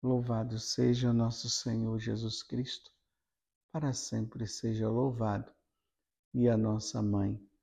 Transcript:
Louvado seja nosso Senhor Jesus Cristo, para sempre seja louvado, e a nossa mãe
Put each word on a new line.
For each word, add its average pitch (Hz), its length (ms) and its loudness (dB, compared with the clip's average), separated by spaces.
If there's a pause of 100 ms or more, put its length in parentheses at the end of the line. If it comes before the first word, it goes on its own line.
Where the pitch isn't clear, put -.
Louvado 120 560 0
seja 123 540 2
nosso 117 360 2
Senhor 113 500 -2
Jesus 110 440 -4
Cristo, - 500 -8 (800)
para 151 200 -2
sempre 113 540 -4
seja 110 420 -2
louvado, 113 640 0 (840)
e 120 140 6
a 117 80 6
nossa 110 460 0
mãe 101 380 2 (220)